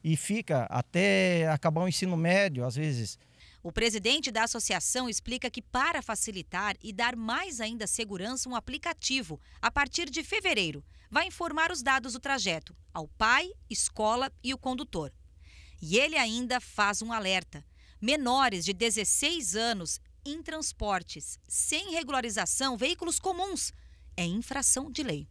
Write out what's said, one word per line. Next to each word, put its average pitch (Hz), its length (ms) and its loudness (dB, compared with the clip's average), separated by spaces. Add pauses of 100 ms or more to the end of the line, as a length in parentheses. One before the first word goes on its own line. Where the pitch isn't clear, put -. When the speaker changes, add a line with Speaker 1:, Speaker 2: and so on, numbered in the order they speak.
Speaker 1:
e 160 100 4
fica 160 500 0
até 180 840 4
acabar 156 340 2
o 185 60 2
ensino 180 300 0
médio, 165 480 4
às 120 100 -2
vezes. 135 420 -2 (440)
Speaker 2:
O 170 100 -8
presidente 226 580 2
da 226 140 2
associação 233 640 0
explica 233 420 -4
que, 240 120 -8
para 277 400 0
facilitar 196 800 -4
e 214 100 -10
dar 233 240 0
mais 240 460 -4
ainda 220 240 -4
segurança, 214 600 -4
um 247 80 -8
aplicativo, 262 840 -4 (220)
a 240 80 2
partir 285 400 -2
de 302 120 -4
fevereiro, 233 640 0 (260)
vai 320 160 2
informar 330 460 -2
os 285 100 -6
dados 262 300 2
do 233 80 -8
trajeto 196 560 -2 (160)
ao 160 160 -8
pai, 262 420 4 (200)
escola 226 600 0 (140)
e 254 80 0
o 254 60 -4
condutor. 190 520 -4 (680)
E 165 160 2
ele 302 220 4
ainda 240 420 0
faz 202 400 0
um 226 100 -6
alerta. 190 540 -2 (380)
Menores 247 640 2
de 196 80 0
dezesseis 226 840 2
anos 220 420 -2 (280)
em 302 160 -6
transportes 208 1040 -4
sem 349 460 0
regularização, 254 840 0
veículos 330 420 0
comuns, 370 540 -2 (420)
é 175 120 -2
infração 262 640 0
de 302 120 -4
lei. 151 280 -4